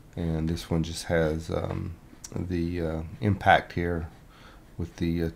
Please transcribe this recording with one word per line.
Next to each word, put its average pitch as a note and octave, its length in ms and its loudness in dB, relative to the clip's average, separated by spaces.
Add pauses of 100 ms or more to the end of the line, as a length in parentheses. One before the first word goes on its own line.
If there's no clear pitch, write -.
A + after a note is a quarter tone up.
(160)
And D#2+ 320 -2
this E2+ 220 -4
one E2 140 2
just E2 220 -6
has, E2 440 2
um, F2+ 460 -4 (400)
the, F2 460 -2
uh, D#2+ 200 -2 (180)
impact G2 540 6
here E2+ 340 0 (680)
with E2+ 200 -8
the, E2+ 260 2
uh, E2 120 0